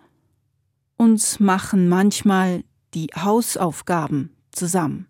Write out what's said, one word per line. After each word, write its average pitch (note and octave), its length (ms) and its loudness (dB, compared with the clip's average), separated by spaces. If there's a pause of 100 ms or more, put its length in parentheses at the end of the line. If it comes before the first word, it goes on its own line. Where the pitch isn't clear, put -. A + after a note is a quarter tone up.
(1000)
und A3+ 380 2
machen F#3+ 500 2
manchmal F#3 760 2 (280)
die D#3+ 220 -6
Hausaufgaben E3+ 1200 -2 (140)
zusammen. F3 600 -4